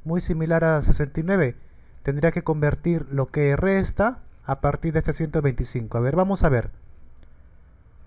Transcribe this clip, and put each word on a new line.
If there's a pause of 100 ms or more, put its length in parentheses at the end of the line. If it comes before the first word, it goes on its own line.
Muy
similar
a
sesenta
y
nueve. (460)
Tendría
que
convertir
lo
que
resta (260)
a
partir
de
este
ciento
veinticinco.
A
ver,
vamos
a
ver. (1400)